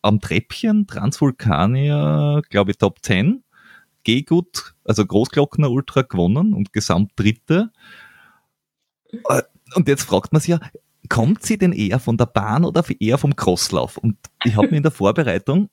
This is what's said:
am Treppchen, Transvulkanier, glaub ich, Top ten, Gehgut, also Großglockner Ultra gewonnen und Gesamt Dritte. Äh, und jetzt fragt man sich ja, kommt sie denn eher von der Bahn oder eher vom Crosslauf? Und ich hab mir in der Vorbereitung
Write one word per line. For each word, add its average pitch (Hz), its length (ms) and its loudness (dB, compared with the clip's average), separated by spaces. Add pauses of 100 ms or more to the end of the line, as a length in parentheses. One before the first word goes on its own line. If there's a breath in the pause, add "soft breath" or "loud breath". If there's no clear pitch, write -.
am 104 200 2
Treppchen, 214 640 -2
Transvulkanier, 147 1600 0
glaub 98 200 0
ich, 101 100 -4
Top - 240 -2
ten, 147 400 0 (640 soft breath)
Gehgut, 143 720 -2 (100)
also 107 200 0
Großglockner 143 680 0
Ultra 131 320 -2
gewonnen 120 520 0
und - 180 -4
Gesamt 104 440 -2
Dritte. 156 560 0 (1400 loud breath)
Äh, - 320 -2 (320)
und 170 140 2
jetzt 139 160 2
fragt - 280 0
man 156 80 4
sich 165 100 -4
ja, 165 100 2 (480 loud breath)
kommt 131 360 0
sie 220 140 -2
denn 185 140 2
eher 104 260 0
von 117 180 -2
der 117 100 2
Bahn 110 380 0
oder - 200 0 (160)
eher 110 180 2
vom 139 160 0
Crosslauf? - 600 -2
Und 110 200 -2 (280)
ich 110 120 0
hab 285 140 4
mir 156 60 0
in 143 80 -2
der - 80 2
Vorbereitung 131 800 0